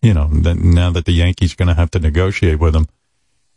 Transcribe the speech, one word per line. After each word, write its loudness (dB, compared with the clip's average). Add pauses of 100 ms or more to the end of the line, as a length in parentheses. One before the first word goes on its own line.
you 2
know, 0 (140)
that, 0
now 2
that -4
the -2
Yankees 0
are -20
gonna 0
have 0
to -4
negotiate 0
with 0
him. 0 (680)